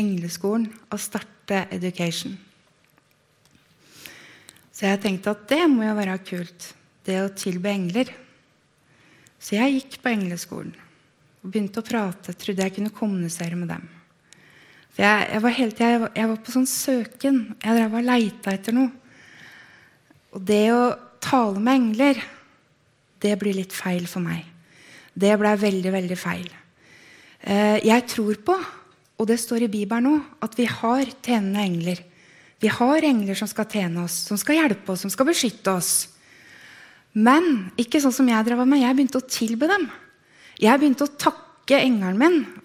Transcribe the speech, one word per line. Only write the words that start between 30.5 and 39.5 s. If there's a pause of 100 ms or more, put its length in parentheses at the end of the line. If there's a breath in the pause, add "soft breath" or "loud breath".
vi
har (160)
tjenende
engler. (580 soft breath)
Vi
har
engler
som
skal
tjene
oss, (140)
som
skal
hjelpe
oss,
som
skal
beskytte
oss. (1200 loud breath)
Men (100)
ikke
sånn
som
jeg
drev
med.
Jeg
begynte
å
tilbe